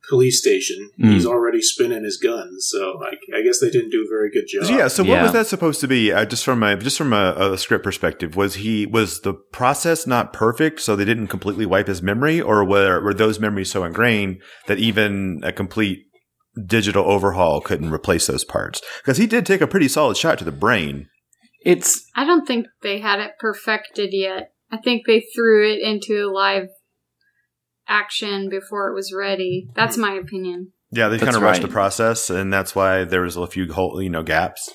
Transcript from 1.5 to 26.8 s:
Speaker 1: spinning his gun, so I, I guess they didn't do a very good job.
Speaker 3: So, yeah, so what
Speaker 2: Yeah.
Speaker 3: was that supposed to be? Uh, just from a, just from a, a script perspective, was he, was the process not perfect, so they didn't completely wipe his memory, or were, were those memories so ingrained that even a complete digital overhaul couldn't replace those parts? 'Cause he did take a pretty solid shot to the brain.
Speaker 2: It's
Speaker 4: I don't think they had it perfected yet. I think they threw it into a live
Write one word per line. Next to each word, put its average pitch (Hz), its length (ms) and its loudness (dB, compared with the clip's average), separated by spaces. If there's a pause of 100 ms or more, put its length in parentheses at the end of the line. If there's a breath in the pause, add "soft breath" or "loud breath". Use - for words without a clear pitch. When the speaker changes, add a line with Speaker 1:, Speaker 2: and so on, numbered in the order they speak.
Speaker 1:
spinning 113 420 -2
his 101 120 -6
gun, 117 320 -2 (120)
so 95 420 -6
I, - 120 -10 (220)
I 107 60 -2
guess 123 180 2
they 123 100 2
didn't 113 200 0
do 110 160 0
a - 20 -12
very 107 220 -2
good 110 180 -2
job. 190 180 -4
Speaker 3:
So, 240 100 2
yeah, 196 120 4
so - 140 0
what 185 140 4
Speaker 2:
Yeah. 170 60 4
Speaker 3:
was 175 100 2
that 220 140 2
supposed 165 340 -2
to 139 80 -2
be? 117 240 4
Uh, 104 140 4
just 120 180 -4
from 123 180 2
a, 101 140 4
just 113 220 -4
from 143 140 0
a, 98 220 2 (180)
a 92 60 -4
script - 260 0
perspective, 85 520 -4
was 98 200 0
he, 107 300 -2
was 104 360 0
the 98 120 -2
process 143 720 -2
not 123 260 0
perfect, 151 480 0
so 107 160 0
they 101 80 2
didn't 113 240 0
completely 98 380 -4
wipe 95 220 2
his 90 140 -4
memory, 135 380 0
or 104 240 4
were, 95 380 4
were 101 120 0
those 107 260 2
memories 101 300 -2
so 95 140 -2
ingrained 98 560 0 (260 soft breath)
that 101 120 0
even 101 640 0
a - 100 -4
complete 98 520 -4 (640)
digital 101 380 2
overhaul 90 560 2
couldn't 80 320 -4
replace 80 360 0
those 65 160 -2
parts? - 360 -6 (240 loud breath)
'Cause 127 140 2
he 226 80 4
did 226 180 2
take 196 160 2
a - 60 4
pretty 175 220 2
solid 127 280 2
shot - 220 2
to 90 60 -8
the 80 60 -4
brain. 73 560 0 (600)
Speaker 2:
It's - 360 2 (140)
Speaker 4:
I 262 80 0
don't 330 220 2
think 233 200 -2 (160)
they 202 180 -6
had 208 200 0
it 214 180 -8
perfected 214 720 -4
yet. 190 400 -4 (200)
I 220 60 -8
think 233 280 0
they 226 160 4 (140)
threw 214 340 6
it 208 100 -2
into 208 460 -2
a 196 60 -2
live 196 360 0 (1200)